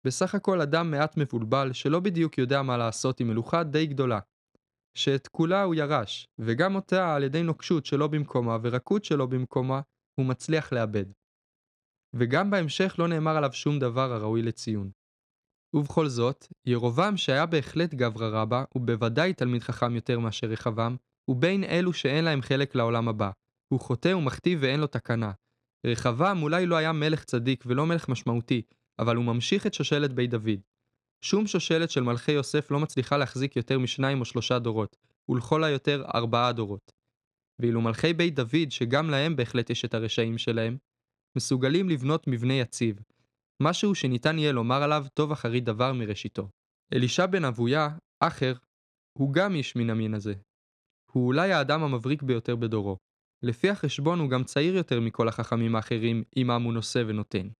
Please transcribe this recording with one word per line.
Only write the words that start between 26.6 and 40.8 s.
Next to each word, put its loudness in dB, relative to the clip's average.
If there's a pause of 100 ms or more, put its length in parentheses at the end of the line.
לא 2
היה 0
מלך 0
צדיק -2
ולא 2
מלך 0
משמעותי, 0 (360)
אבל 2
הוא 0
ממשיך 0
את -2
שושלת 0
בית 0
דוד. -2 (640)
שום 2
שושלת 0
של 0
מלכי 0
יוסף 0
לא 2
מצליחה -2
להחזיק -2
יותר 0
משניים 0
או -2
שלושה 0
דורות, -2 (320)
ולכל 0
היותר 0 (100)
ארבעה 2
דורות. -6 (680)
ואילו 2
מלכי 2
בית 0
דוד, 0
שגם 0
להם 0
בהחלט -2
יש -2
את -4
הרשעים -2
שלהם, -2 (600)